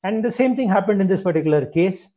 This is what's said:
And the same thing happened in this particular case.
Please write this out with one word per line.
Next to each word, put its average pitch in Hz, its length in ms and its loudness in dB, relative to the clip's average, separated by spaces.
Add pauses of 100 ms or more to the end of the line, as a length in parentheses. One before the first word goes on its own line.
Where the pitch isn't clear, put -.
And 220 200 -4
the 240 80 -2
same 254 240 0
thing 254 140 -2
happened 196 320 2
in 190 60 2
this 190 140 0
particular 156 440 0
case. 185 520 -2